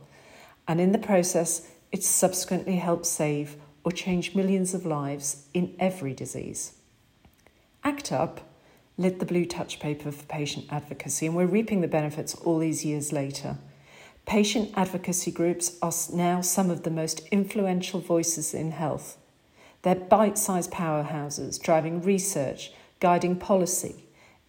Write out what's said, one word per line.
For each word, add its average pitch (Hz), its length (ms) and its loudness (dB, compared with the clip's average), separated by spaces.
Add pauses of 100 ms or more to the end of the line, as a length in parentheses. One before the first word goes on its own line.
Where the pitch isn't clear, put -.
(680)
And 170 140 2
in 185 120 6
the 220 40 6
process, 175 680 2 (240)
it - 120 -4
subsequently - 720 2
helped 170 280 0
save 147 500 0 (280)
or 170 80 0
change 180 420 -2
millions 190 400 2
of 180 100 -4
lives 143 680 -4
in 180 240 0
every 160 380 -2
disease. - 580 -8 (1120)
act 285 280 -4
up - 380 -2 (460)
lit 185 240 0
the 175 60 -2
blue 175 180 2
touch - 360 -6
paper 147 320 -6
for - 140 -14
patient 147 440 -6
advocacy, - 560 -6
and 160 100 0
we're 180 120 4
reaping 202 340 2
the 160 60 2
benefits 151 480 -2
all 165 240 2
these 160 260 0
years 147 260 -2
later. 139 460 -4 (680)
Patient 208 480 2
advocacy 180 560 0
groups 175 500 0
are 175 60 2
s-, - 240 -4
now 175 300 2
some 185 280 2
of 170 140 -2
the 170 80 -2
most 160 300 -2 (100)
influential 190 680 0
voices 165 540 0
in 160 160 -4
health. 147 480 -4 (640)
They're 185 140 4
bite-sized 202 760 2
powerhouses, 147 880 -4
driving 165 440 2
research, 185 680 0 (280)
guiding 175 360 4
policy, - 680 0 (440)